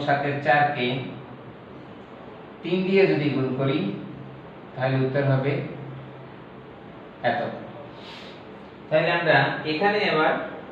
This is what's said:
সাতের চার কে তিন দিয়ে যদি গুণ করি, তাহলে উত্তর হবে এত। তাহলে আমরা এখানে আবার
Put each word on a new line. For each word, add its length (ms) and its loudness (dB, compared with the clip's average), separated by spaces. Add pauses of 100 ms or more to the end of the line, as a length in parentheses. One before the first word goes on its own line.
সাতের 300 2 (100)
চার 160 6 (140)
কে 120 0 (1800)
তিন 140 2 (100)
দিয়ে 240 8
যদি 240 4
গুণ 120 2 (120)
করি, 200 2 (920)
তাহলে 220 2 (100)
উত্তর 260 2
হবে 220 4 (1800)
এত। 120 0 (1500)
তাহলে 300 4
আমরা 200 6 (340)
এখানে 280 4 (120)
আবার 220 4 (380)